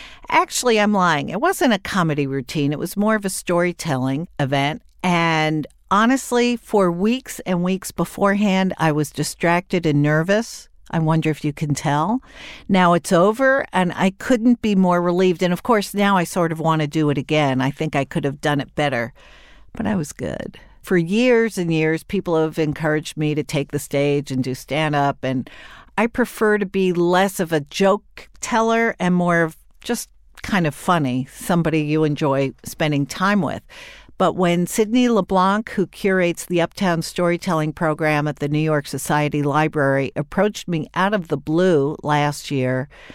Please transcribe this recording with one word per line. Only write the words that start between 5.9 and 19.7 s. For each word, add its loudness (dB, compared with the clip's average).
honestly, 2
for 2
weeks -2
and 0
weeks -4
beforehand, 0
I 2
was 0
distracted -2
and 4
nervous. 0
I -2
wonder 0
if -4
you -2
can -4
tell. 0
Now 6
it's 0
over, 4
and 2
I 0
couldn't 2
be 0
more 4
relieved. 2
And 2
of -8
course, 0
now 2
I 2
sort -2
of -8
want 0
to -2
do 0
it 0
again. 0
I 0
think -4
I 0
could -6
have -4
done 0
it -10
better, -2